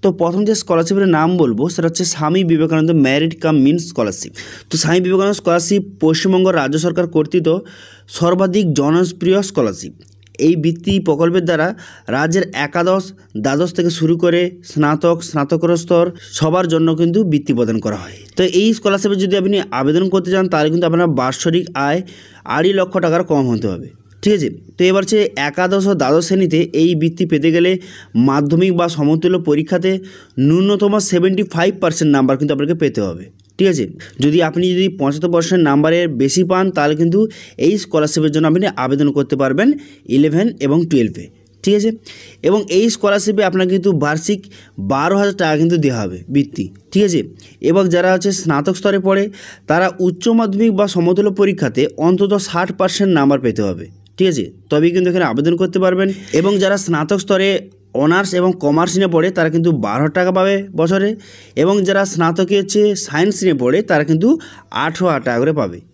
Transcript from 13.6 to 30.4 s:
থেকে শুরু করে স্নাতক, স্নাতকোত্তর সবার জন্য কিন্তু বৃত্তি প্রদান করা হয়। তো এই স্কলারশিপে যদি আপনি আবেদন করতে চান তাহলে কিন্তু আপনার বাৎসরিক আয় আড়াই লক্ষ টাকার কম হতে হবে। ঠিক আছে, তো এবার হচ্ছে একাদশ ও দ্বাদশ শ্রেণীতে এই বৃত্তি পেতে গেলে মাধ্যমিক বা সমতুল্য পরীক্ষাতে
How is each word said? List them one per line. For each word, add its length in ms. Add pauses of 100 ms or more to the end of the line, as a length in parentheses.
থেকে 220
শুরু 240
করে 180 (300)
স্নাতক, 460 (120)
স্নাতকোত্তর 760 (320)
সবার 360
জন্য 140 (120)
কিন্তু 200 (120)
বৃত্তি 220
প্রদান 320
করা 180
হয়। 140 (200)
তো 40 (180)
এই 180
স্কলারশিপে 460
যদি 180
আপনি 140 (240)
আবেদন 300
করতে 220
চান 200
তাহলে 180
কিন্তু 200
আপনার 300
বাৎসরিক 460 (220)
আয় 120 (560)
আড়াই 240
লক্ষ 140 (120)
টাকার 240
কম 220
হতে 160
হবে। 200 (340)
ঠিক 140
আছে, 140 (280)
তো 120
এবার 140
হচ্ছে 160 (280)
একাদশ 400
ও 140
দ্বাদশ 240
শ্রেণীতে 340 (220)
এই 100 (100)
বৃত্তি 300
পেতে 240
গেলে 160 (580)
মাধ্যমিক 500
বা 60 (100)
সমতুল্য 420 (120)
পরীক্ষাতে 420 (560)